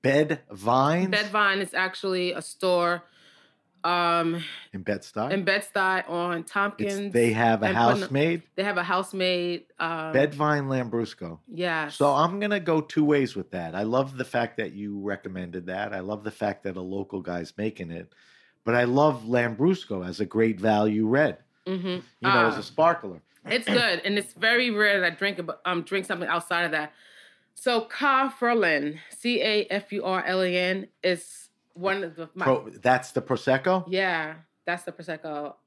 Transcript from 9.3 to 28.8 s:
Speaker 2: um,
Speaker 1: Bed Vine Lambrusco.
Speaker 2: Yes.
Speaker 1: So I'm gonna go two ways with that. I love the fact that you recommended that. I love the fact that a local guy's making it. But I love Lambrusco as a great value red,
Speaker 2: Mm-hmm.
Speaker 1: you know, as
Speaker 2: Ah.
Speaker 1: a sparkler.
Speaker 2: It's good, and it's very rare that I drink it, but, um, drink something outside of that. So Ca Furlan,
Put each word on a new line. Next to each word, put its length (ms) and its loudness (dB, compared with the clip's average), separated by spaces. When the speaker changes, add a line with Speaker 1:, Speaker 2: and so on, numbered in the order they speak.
Speaker 2:
um, 340 -4
Speaker 1:
Bed 200 4
Vine 340 0
Lambrusco. 800 -4
Speaker 2:
Yes. 480 -6
Speaker 1:
So 180 4
I'm 260 2
gonna 200 0
go 220 2
two 240 0
ways 300 2
with 160 -8
that. 240 -6
I 80 -2
love 340 0
the 80 -6
fact 320 -4
that 160 -4
you 260 -8
recommended 680 -8
that. 260 -6
I 60 -6
love 240 -8
the 80 -8
fact 320 -4
that 120 -6
a 60 -10
local 400 -8
guy's 360 -8
making 340 -6
it. 220 -14
But 100 2
I 100 4
love 400 4
Lambrusco 840 0
as 140 -10
a 40 0
great 340 2
value 480 4
red, 320 2
Speaker 2:
Mm-hmm. 220 -4
Speaker 1:
you 140 -6
know, 260 4
as 80 0
Speaker 2:
Ah. 40 -6
Speaker 1:
a 40 -10
sparkler. 580 2
Speaker 2:
It's 220 -2
good, 380 2
and 120 0
it's 160 -4
very 380 2
rare 300 4
that 120 2
I 20 -12
drink 240 -2
it, 60 -4
but, 200 -8
um, 180 0
drink 220 -4
something 240 -4
outside 340 0
of 80 -2
that. 220 -4
So 260 0
Ca 580 0
Furlan, 600 2